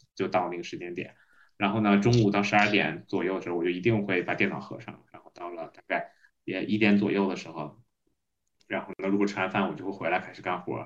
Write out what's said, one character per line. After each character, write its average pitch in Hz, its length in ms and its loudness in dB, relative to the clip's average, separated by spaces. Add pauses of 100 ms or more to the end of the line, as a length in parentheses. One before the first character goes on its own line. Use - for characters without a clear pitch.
(140)
就 95 140 -2
到 90 220 0
那 87 80 -8
个 87 60 -8
时 85 140 -10
间 90 160 -10
点。 - 220 -10 (420)
然 101 140 0
后 110 100 0
呢， 101 160 6
中 117 260 6
午 101 60 6
到 101 140 2
十 104 120 0
二 104 140 6
点 85 380 0
左 92 160 -2
右 95 120 0
的 90 60 -4
时 - 80 -8
候， 87 60 -2
我 85 80 0
就 90 80 2
一 90 80 -6
定 107 260 2
会 92 160 0
把 90 140 -4
电 98 160 2
脑 78 80 -8
合 - 200 -12
上。 - 200 -16 (120)
然 - 120 -20
后 - 100 -20
到 87 160 -12
了 82 260 -10
大 90 120 -20
概 85 240 -4 (320)
也 95 220 -4
一 107 120 0
点 104 200 4
左 101 140 2
右 98 160 2
的 95 80 -2
时 80 120 -10
候， 80 320 -12 (880)
然 92 160 -4
后 98 140 -14
呢， 95 100 -4
如 98 100 4
果 101 100 4
吃 101 80 -6
完 95 140 0
饭， 98 180 0
我 78 80 -6
就 87 100 -10
会 98 60 -4
回 85 180 -4
来 90 100 2
开 82 140 -10
始 - 80 -16
干 92 200 -4
活。 62 240 -6